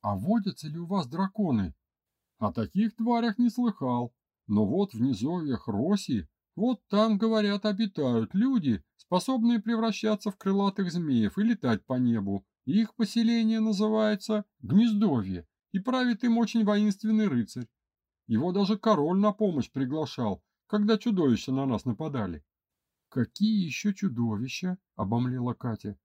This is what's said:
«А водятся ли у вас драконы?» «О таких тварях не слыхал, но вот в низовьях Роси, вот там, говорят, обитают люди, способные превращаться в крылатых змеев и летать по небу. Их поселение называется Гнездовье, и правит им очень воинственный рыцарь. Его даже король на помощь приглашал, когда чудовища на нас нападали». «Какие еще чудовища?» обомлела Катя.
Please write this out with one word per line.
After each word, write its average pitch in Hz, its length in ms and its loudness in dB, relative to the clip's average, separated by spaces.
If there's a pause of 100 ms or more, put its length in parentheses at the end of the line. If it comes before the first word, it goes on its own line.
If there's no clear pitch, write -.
«А 101 160 -2
водятся 185 520 -2
ли 151 100 -10
у 170 80 -10
вас 185 200 -2
драконы?» 156 680 -2 (640)
«О 104 140 -2
таких 190 440 -2
тварях 233 420 0
не 240 120 2
слыхал, 127 640 -2 (320)
но 107 200 2
вот 185 280 -2
в 110 60 -6
низовьях 135 680 -2
Роси, 123 580 -2 (300)
вот 233 320 -2
там, 214 300 2
говорят, 208 480 0
обитают 160 680 0
люди, 190 480 2 (140)
способные 233 640 0
превращаться 220 720 -2
в 196 60 -12
крылатых 196 560 0
змеев 135 460 0
и 202 40 2
летать 147 420 0
по 127 100 -4
небу. 110 500 0 (200)
Их 208 300 0
поселение 226 680 2
называется 214 840 0 (160)
Гнездовье, 147 880 2 (260)
и 196 60 -2
правит 247 460 0
им 233 140 4
очень 226 260 2
воинственный 208 640 2
рыцарь. 120 400 -2 (580)
Его 131 260 0
даже 202 260 2
король 165 400 2
на 208 140 4
помощь 180 380 0
приглашал, 135 720 -4 (240)
когда 208 320 2
чудовища 156 540 2
на 135 140 -2
нас 117 180 -2
нападали». 113 600 -6 (640)
«Какие 202 560 0
еще 170 280 -4
чудовища?» 127 840 -4 (180)
обомлела 120 580 -2
Катя. 107 500 -8